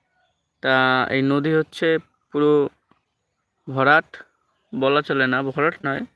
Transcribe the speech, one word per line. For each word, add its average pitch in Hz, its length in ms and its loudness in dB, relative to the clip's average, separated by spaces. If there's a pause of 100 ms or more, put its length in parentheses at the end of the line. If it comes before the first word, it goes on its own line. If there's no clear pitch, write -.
(600)
তা 131 500 2
এই 135 120 -2
নদী 143 300 0
হচ্ছে 160 460 0 (340)
পুরো 147 360 2 (1000)
ভরাট 135 460 2 (580)
বলা 139 280 0
চলে 139 240 -2
না, 127 160 -2
ভরাট 147 440 -4
নয়, 143 300 -6